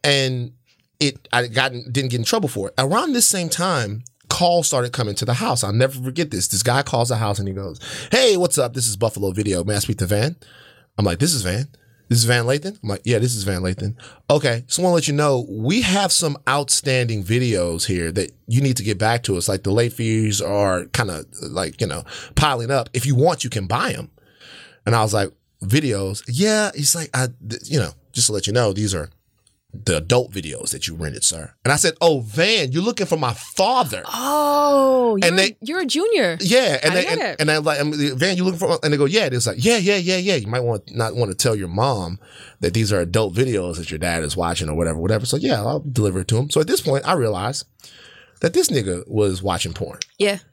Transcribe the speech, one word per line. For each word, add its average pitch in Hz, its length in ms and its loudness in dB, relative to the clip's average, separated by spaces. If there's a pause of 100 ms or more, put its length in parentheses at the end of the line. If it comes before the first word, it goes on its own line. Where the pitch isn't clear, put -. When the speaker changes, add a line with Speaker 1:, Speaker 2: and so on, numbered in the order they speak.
Speaker 1:
and 131 480 0 (480)
it, 143 320 -2
I 120 160 0
got, 127 240 0
didn't 123 380 -4
get 120 100 -2
in 117 40 -2
trouble 190 260 0
for 98 200 -4
it. - 80 -14
Around 220 360 2
this 240 140 4
same 175 220 0
time, 123 540 -2 (260)
calls 175 380 4
started 123 240 0
coming 107 240 -2
to 110 100 -4
the 120 100 0
house. 143 280 0
I'll 101 100 -2
never 127 280 2
forget 151 300 -4
this. 90 160 -2
This - 160 -2
guy 135 180 2
calls 120 280 0
the 120 80 0
house 101 220 -2
and 98 80 -4
he 95 60 -6
goes, 95 260 -10 (320)
"Hey, 240 260 4
what's 175 200 2
up? 123 160 0
This 127 140 -2
is 107 100 -2
Buffalo 101 340 0
Video. 95 320 0
May 104 120 0
I 104 40 0
speak 107 200 -2
to 95 80 0
Van?" 110 280 0 (600)
I'm 101 80 2
like, 85 140 2
"This 165 140 2
is 127 100 -2
Van. 101 240 -2 (420)
This 120 100 4
is 110 60 4
Van 120 200 2
Lathan?" 151 380 -2
I'm 110 60 -6
like, 101 160 -4
"Yeah, 117 140 2
this 123 160 2
is 101 80 -6
Van 95 180 -2
Lathan." 95 340 -2 (340)
"Okay, 127 380 2
just - 120 -2
wanna 180 160 4
let 165 120 2
you 147 60 0
know, 143 360 2
we 123 320 0
have 196 300 2
some 147 260 0 (120)
outstanding 127 720 0
videos 92 640 0
here 85 260 -2
that 92 200 -2 (160)
you 120 140 2
need 131 160 2
to 98 60 -6
get 104 140 -2
back 113 260 0
to 95 140 -2
us. 85 100 -2
Like, 95 160 -2
the 98 80 0
late 117 220 2
fees 110 480 0
are 98 440 0
kinda, 90 400 -4 (160)
like, 82 380 -6
you - 80 0
know, 73 160 -6 (320)
piling 127 360 0
up. 131 220 0
If 123 120 -2
you 139 100 2
want, 151 280 4
you 120 60 -6
can 95 180 -4
buy 123 260 -2
'em." - 160 -10 (760)
And 113 100 2
I 113 80 4
was 107 100 0
like, 101 180 0 (320)
"Videos?" 101 640 0
"Yeah." 208 480 0
He's 139 200 0
like, 160 180 -8
"I, 127 140 0 (200)
th-, 110 180 -8
you 151 140 0
know, 80 120 -2 (220)
just - 140 2
to 110 60 0
let 98 140 -2
you 101 60 -2
know, 113 200 2
these 101 220 -2
are 73 140 -6 (680)
the 85 220 0
adult 113 340 2
videos 78 380 -8
that - 180 -6
you 82 60 -8
rented, 78 300 -6
sir." 80 280 -4 (140)
And 131 60 4
I 147 60 4
said, 160 220 2
"Oh, 160 200 4
Van, 151 520 0
you're 165 120 0
looking 214 240 -2
for 165 100 0
my 123 160 -2
father." 190 720 0
Speaker 2:
Oh, 277 1120 2
you're, 185 120 2
Speaker 1:
And 180 120 4
they 196 220 0
Speaker 2:
you're 302 200 -4
a 330 40 -2
junior. 285 560 2
Speaker 1:
Yeah, 196 420 4
and 160 100 4
Speaker 2:
I - 20 0
Speaker 1:
they, 185 80 4
Speaker 2:
get 392 100 -2
Speaker 1:
and, 453 100 -2
Speaker 2:
it. 180 180 -4
Speaker 1:
and 151 100 2
I 156 60 2
like, 151 220 0
I'm, 151 120 0 (260)
"Van, 180 200 2
you 180 60 0
looking 180 160 -2
for," 127 240 0
and 147 100 2
they 143 40 2
go, 143 80 4
"Yeah." 175 260 2
It's 120 160 0
like, 117 160 -4
"Yeah, 233 140 4
yeah, 202 200 2
yeah, 185 200 0
yeah. 185 180 0
You 113 100 -2
might 120 140 -4
want, 117 360 -4
not 110 200 -4
wanna 110 180 -2
tell 110 220 0
your 98 140 -6
mom 98 500 -2 (400)
that 90 160 0
these 107 180 2
are 95 60 2
adult 87 340 0
videos 95 440 -2
that 80 120 -10
your 80 80 -8
dad 82 260 -2
is 73 140 -4
watching," 85 320 -2
or 76 60 -4
whatever, 80 240 0
whatever. 101 260 0
So 131 120 -2
yeah, 156 260 0
I'll 139 160 -2
deliver 104 420 0
it 90 60 -6
to 107 100 2
him. 143 140 0
So 156 100 2
at 160 60 2
this 311 140 0
point, 135 260 -2
I 175 60 2
realized 110 520 -2 (760)
that 165 120 0
this 359 160 4
nigga 95 380 -2
was 98 340 0
watching 87 320 -2
porn. - 260 -10 (200)
Speaker 2:
Yeah. 196 180 2 (160)